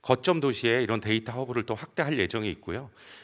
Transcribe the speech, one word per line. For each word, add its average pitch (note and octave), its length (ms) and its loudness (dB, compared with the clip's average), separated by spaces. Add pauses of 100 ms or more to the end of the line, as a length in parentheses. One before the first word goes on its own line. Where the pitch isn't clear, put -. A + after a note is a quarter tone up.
거점 D3+ 380 4
도시에 B2 420 2
이런 A2 180 0
데이터 A2 320 -2
허브를 A#2+ 320 -4
또 A2+ 100 -4
확대할 D3+ 440 -4
예정에 G#2+ 320 0
있고요. A2+ 400 -8 (340)